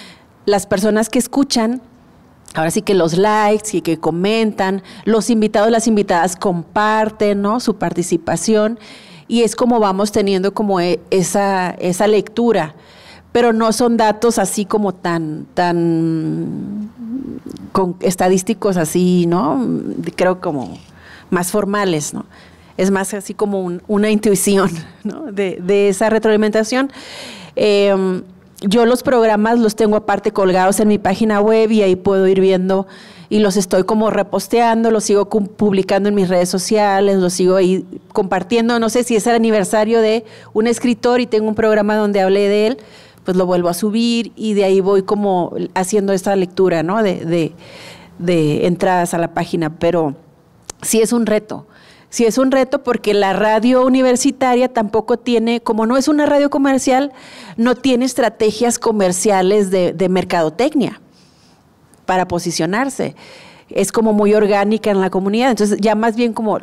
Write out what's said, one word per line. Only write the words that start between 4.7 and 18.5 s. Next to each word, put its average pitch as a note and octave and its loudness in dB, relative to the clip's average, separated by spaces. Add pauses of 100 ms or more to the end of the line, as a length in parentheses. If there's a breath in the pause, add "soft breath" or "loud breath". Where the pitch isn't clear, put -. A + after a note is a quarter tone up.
los G#3+ 0
invitados, A3 2
las A3+ 0
invitadas G3 0
comparten, G#3+ -2
¿no?, G#3 -2
su A#3 -2
participación, F3+ -2 (480 loud breath)
y A#3 0
es A3 0
como A#3+ 2
vamos G3+ 0
teniendo G3 0
como G3+ 0
e-, F3 0 (100)
esa, F#3+ 0 (100)
esa F3+ -2
lectura, G#3+ 0 (560 loud breath)
pero A#3+ 2
no A3 0
son A#3 0
datos A3 2
así G3 -2
como G#3 -2
tan, D#3+ -6
tan E3+ -2 (800)
con F3+ -2
estadísticos F#3+ 0